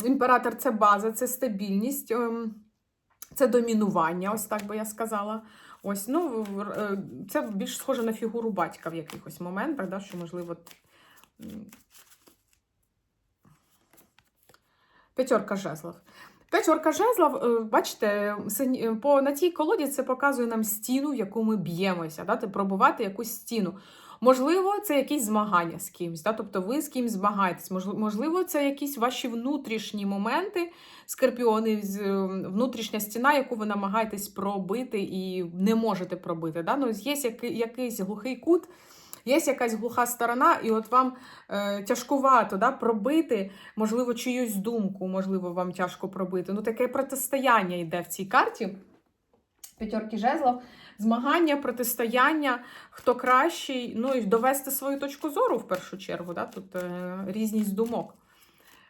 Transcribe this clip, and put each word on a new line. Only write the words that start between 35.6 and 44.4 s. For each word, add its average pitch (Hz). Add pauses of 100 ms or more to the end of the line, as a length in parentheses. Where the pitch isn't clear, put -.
можете 185
пробити. 165
Да? 220
Ну, 269
є 220
який-, 233
якийсь 226
глухий 214
кут, 330 (600)
є 262
якась 247
глуха 233
сторона, 240
і 226
от 220
вам, 254 (360)
е, 202
тяжкувато, 240
да, 233
пробити, 233 (260)
можливо, 233
чиюсь 240